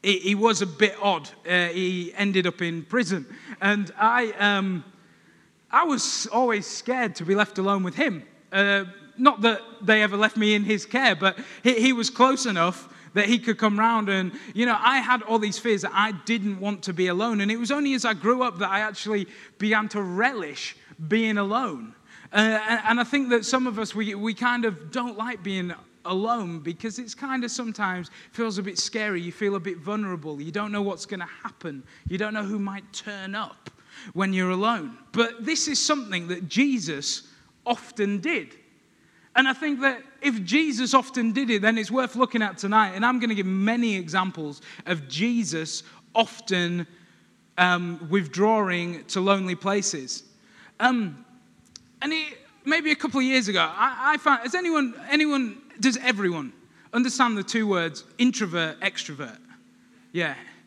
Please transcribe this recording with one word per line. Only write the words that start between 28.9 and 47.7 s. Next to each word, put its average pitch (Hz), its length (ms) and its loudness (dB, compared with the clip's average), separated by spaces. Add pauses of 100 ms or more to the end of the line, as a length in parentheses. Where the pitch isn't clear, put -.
You 175 100 -8
feel 202 240 -2
a 190 40 -4
bit 175 180 -8
vulnerable. 170 640 -6
You 160 100 -8
don't 208 200 -4
know 208 100 -2
what's 196 240 -4
gonna 180 240 -10 (140)
happen. 147 400 -12 (240)
You 180 100 -4
don't 214 160 -4
know 214 100 -4
who 202 160 -4
might 196 340 -8
turn 196 420 -10
up - 340 -10 (440)
when 190 180 2
you're 185 200 2
alone. 190 460 0 (140)
But 233 320 0
this 302 240 -2
is 285 160 -2
something 202 440 -2
that 180 200 -6
Jesus 180 760 0 (420)
often 202 540 -2
did. 240 360 -4 (800)
And 262 120 4
I 262 60 0
think 277 280 -4
that 269 200 2 (200)
if 226 220 0
Jesus 254 520 2
often 240 360 2
did 240 200 0
it, 202 100 2
then 226 160 4
it's 208 140 -4
worth 254 240 -2
looking 240 260 2
at 196 160 -2
tonight. 202 380 2
And 214 100 0
I'm 254 140 2
gonna 226 160 0
give 196 100 0
many 208 500 2
examples 170 680 -4 (260)
of 156 200 -2
Jesus 160 760 -2 (320)
often, 175 720 0 (720)
um, 175 500 2